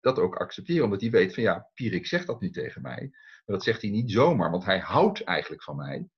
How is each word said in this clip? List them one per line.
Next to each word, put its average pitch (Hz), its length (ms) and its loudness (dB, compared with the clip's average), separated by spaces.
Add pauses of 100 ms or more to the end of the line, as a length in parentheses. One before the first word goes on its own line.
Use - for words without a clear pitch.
dat 131 180 2
ook 92 180 0
accepteren. 143 480 -2
Omdat 98 160 0
hij 113 100 -2
weet 113 240 4
van, 123 80 -4
ja, 95 320 0
Pierik 98 320 -4
zegt 180 200 -2
dat - 140 -6
nu 92 100 -4
tegen - 320 -8
mij, 127 280 -10
maar - 460 -10
dat 92 60 -4
zegt - 200 0
hij 104 80 -2
niet 113 200 0
zomaar, 110 400 4
want 92 140 -2
hij 95 140 2
houdt 196 440 2
eigenlijk - 400 -4
van - 140 -10
mij. 71 420 -8